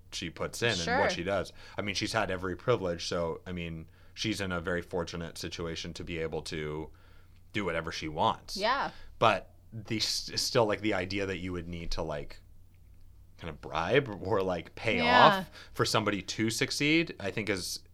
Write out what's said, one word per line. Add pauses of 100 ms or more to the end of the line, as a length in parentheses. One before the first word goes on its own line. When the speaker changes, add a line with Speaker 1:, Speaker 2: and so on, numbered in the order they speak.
(120)
Speaker 1:
she
puts
in
and
Speaker 2:
Sure.
Speaker 1:
what
she
does. (260)
I
mean,
she's
had
every
privilege,
so,
I
mean, (260)
she's
in
a
very
fortunate
situation
to
be
able
to (640)
do
whatever
she
wants.
Speaker 2:
Yeah. (260)
Speaker 1:
But (380)
the
s-,
still,
like,
the
idea
that
you
would
need
to,
like, (1000)
kind
of
bribe (140)
or,
like,
pay
Speaker 2:
Yeah.
Speaker 1:
off (220)
for
somebody
to
succeed,
I
think
is, (120)